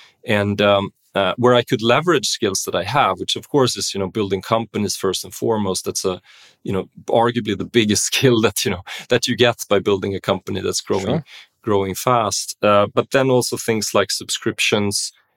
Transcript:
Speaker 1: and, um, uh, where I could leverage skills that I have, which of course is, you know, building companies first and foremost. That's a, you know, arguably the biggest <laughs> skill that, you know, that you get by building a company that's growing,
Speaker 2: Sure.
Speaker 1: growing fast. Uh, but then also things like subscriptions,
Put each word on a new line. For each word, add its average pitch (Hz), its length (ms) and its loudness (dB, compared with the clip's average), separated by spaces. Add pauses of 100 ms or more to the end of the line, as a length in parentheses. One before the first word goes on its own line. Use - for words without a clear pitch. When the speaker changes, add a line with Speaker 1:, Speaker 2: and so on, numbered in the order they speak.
(260)
Speaker 1:
and, 104 360 0
um, 101 280 4 (240)
uh, 95 240 0
where 123 160 4
I 123 80 6
could 120 200 -4
leverage 131 460 2
skills - 360 -2
that - 100 -6
I 90 100 -2
have, 101 360 0
which 95 160 -6
of - 140 -10
course 131 260 2
is, - 180 -6
you 101 60 -6
know, 95 100 -2
building 98 320 -2
companies 110 540 -2
first 95 300 -4
and 95 80 -16
foremost. 107 500 -2
That's - 220 -6
a, 92 160 -4 (420)
you - 80 -6
know, 95 180 -4 (180)
arguably 113 500 0
the 95 80 -6
biggest 107 400 2
<laughs> - 60 -6
skill 120 300 4
that, 110 220 0
you 110 80 0
know, 90 100 -6 (280)
that - 180 2
you 123 80 -2
get 120 340 2
by 101 100 4
building 98 360 0
a 92 60 -8
company 95 400 -4
that's 95 200 -4
growing, 98 240 -2
Speaker 2:
Sure. 139 200 -2 (360)
Speaker 1:
growing 98 340 -2
fast. 117 680 -2
Uh, 104 300 6
but 113 180 -2
then 135 180 4
also 123 280 2
things 110 360 -2
like 101 160 2
subscriptions, - 1000 -2 (260)